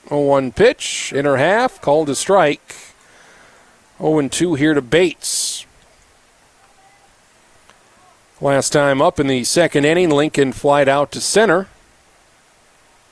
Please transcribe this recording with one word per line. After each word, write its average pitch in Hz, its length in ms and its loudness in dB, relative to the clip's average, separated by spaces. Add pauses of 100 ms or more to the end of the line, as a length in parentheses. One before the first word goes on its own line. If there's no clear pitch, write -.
Oh 147 100 -2
one 139 340 0
pitch, - 600 -2
inner 139 220 0
half, 190 460 0
called 147 280 0
a 135 60 -4
strike. - 760 -2 (1080)
Oh 156 180 0
and 139 140 -2
two 170 220 -2
here 151 220 0
to 143 60 0
Bates. - 840 -4 (2750)
Last 139 300 0
time 143 320 0
up 170 180 0
in 143 80 -2
the 127 160 -2
second 151 420 0
inning, 170 240 2
Lincoln 139 440 0
flied 143 340 2
out 139 240 0
to - 100 -10
center. 196 460 0 (1400)